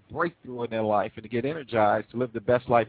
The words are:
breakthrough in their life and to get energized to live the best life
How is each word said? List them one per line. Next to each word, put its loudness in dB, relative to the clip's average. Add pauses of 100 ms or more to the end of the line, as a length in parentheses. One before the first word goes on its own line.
(120)
breakthrough -6
in -6
their 0
life 0
and -14
to -18
get -2
energized 0
to -8
live -4
the -6
best 0
life 4